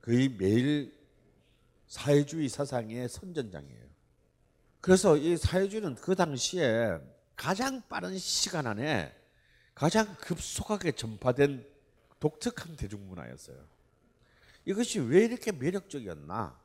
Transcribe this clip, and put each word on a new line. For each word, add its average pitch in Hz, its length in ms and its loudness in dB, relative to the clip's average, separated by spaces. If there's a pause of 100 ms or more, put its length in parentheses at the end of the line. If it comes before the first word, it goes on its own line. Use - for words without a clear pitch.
거의 123 260 4
매일 123 640 2 (920)
사회주의 143 640 2
사상의 123 580 -4
선전장이에요. 85 760 -10 (960)
그래서 185 340 8
이 160 220 2
사회주의는 196 580 0
그 - 180 -2
당시에 127 840 0 (380)
가장 240 500 -2
빠른 185 300 -8
시간 170 500 -2
안에 107 480 -2 (580)
가장 208 460 2
급속하게 180 720 -4
전파된 127 760 0 (540)
독특한 170 560 -4
대중문화였어요. 92 840 -12 (1080)
이것이 214 340 -2
왜 143 240 6
이렇게 233 300 -2
매력적이었나? 107 1120 -6